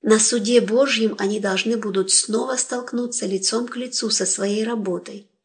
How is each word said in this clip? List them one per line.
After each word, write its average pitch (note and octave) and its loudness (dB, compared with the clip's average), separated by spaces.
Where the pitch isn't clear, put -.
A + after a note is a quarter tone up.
На A3 6
суде A#3 4
Божьем A3 2
они G3+ 0
должны G3 0
будут F#3+ 0
снова B3+ 0
столкнуться B3 -4
лицом G3 0
к - -10
лицу B3 -4
со - 0
своей G3+ 0
работой F#3+ -4